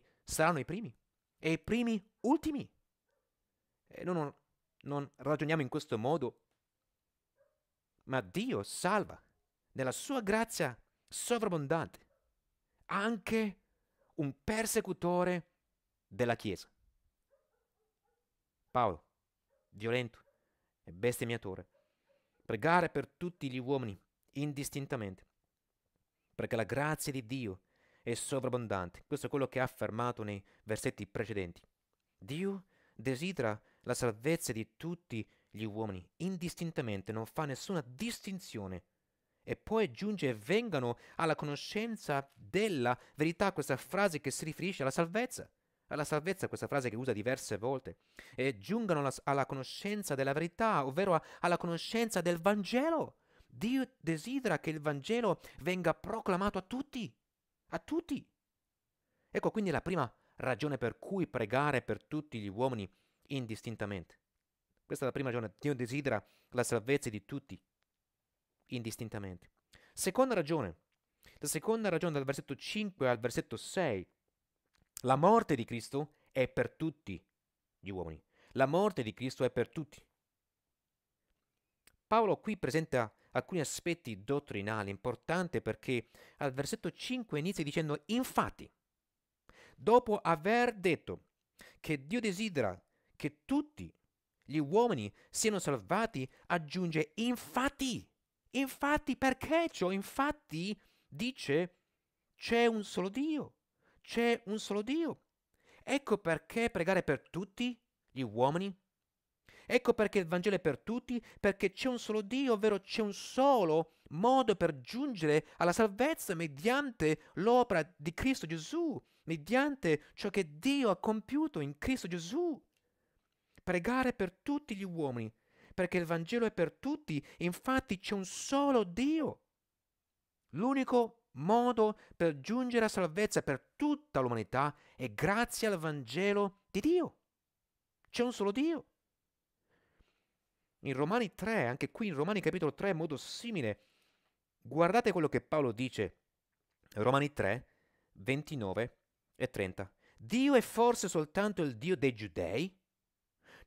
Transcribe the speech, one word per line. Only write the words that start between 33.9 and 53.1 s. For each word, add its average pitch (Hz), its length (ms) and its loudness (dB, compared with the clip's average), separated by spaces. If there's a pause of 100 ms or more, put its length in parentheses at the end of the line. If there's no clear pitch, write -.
salvezza 123 580 0
di 110 260 -8
tutti 156 500 -8 (220)
gli 104 140 -10
uomini 101 540 -6
indistintamente, 160 920 -4
non 110 140 -4
fa 156 200 -4
nessuna 143 400 -4
distinzione. 127 960 -8 (600)
E - 120 -6
poi 214 300 0
aggiunge: 156 500 -2
"Vengano 139 640 0 (180)
alla 160 200 2
conoscenza 151 960 -4
della 156 640 0 (180)
verità", 170 380 2
questa 139 220 0
frase 180 460 0
che - 80 -4
si - 160 -6
riferisce 156 380 -4
alla 135 80 2
salvezza. 175 600 -2 (360)
Alla 143 180 -4
salvezza, 151 420 -2
questa 143 200 -6
frase 139 220 0
che 107 60 -4
usa 127 160 0
diverse 107 460 -2
volte. 123 400 -4 (380)
"E 127 240 0
giungano 180 400 0
alla, 139 140 2 (100)
alla 139 240 2
conoscenza 196 640 -6
della 139 180 2
verità", 175 540 0
ovvero 170 300 2
a, 156 80 2 (160)
alla 175 180 2
conoscenza 190 640 -2
del 175 160 2
Vangelo. 214 800 0 (280)